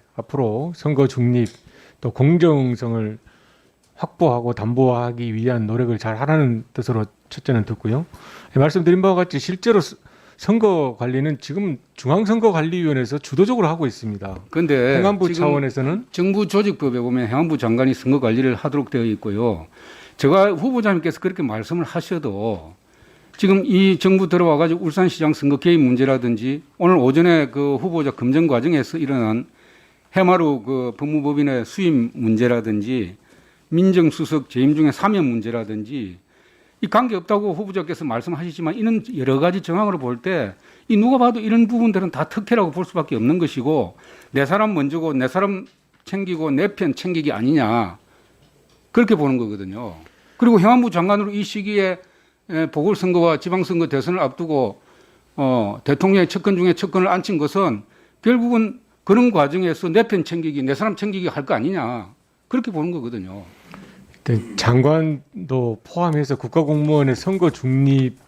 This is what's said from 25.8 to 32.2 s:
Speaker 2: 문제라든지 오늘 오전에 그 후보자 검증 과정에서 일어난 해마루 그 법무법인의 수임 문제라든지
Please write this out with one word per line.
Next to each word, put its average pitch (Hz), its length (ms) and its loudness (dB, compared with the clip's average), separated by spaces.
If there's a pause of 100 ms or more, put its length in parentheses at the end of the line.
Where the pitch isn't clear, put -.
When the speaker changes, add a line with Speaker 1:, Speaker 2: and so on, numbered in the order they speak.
Speaker 2:
문제라든지 127 840 0 (140)
오늘 175 200 4
오전에 147 540 4
그 143 240 0
후보자 151 360 -2
검증 135 360 2
과정에서 139 500 0
일어난 127 480 -2 (680)
해마루 170 520 2
그 127 320 -4
법무법인의 147 680 -2
수임 147 480 0
문제라든지 113 1000 0 (540)